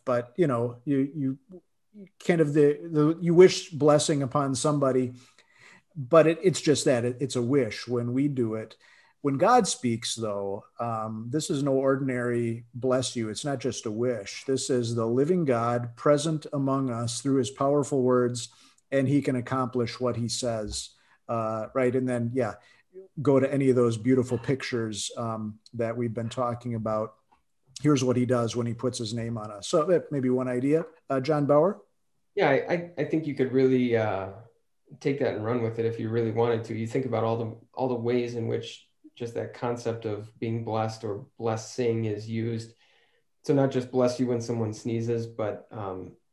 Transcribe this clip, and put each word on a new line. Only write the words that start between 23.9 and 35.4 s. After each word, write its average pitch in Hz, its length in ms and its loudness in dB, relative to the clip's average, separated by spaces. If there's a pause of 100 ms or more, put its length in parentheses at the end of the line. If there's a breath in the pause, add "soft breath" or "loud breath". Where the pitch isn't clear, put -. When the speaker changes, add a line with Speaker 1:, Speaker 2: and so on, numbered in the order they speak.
Speaker 1:
beautiful 123 440 2
pictures, 113 800 -4
um, 110 420 -8 (160)
that 113 200 -2
we've 120 200 -4
been 113 140 -4
talking 120 440 -4
about. 110 400 -2 (680)
Here's 143 240 4
what 123 140 2
he 123 80 2
does 117 300 0
when 117 100 -2
he 117 80 -4
puts 123 240 -4
his 110 160 -6
name 117 240 -6
on 107 140 -10
us. 104 160 -14
So 160 180 2
that 175 260 2
may 143 80 -2
be 127 120 2
one 127 160 0
idea. 139 380 0 (260 soft breath)
Uh, 135 80 0
John 147 260 0
Bauer? 151 340 4 (540)
Speaker 2:
Yeah, 180 160 4
I, 139 240 2
I, 175 240 -4
I 143 60 0
think 151 240 -2
you 135 80 -4
could 127 180 0
really, 127 420 4
uh, 95 340 0 (680)
take 139 200 -2
that 110 160 0
and 107 100 -6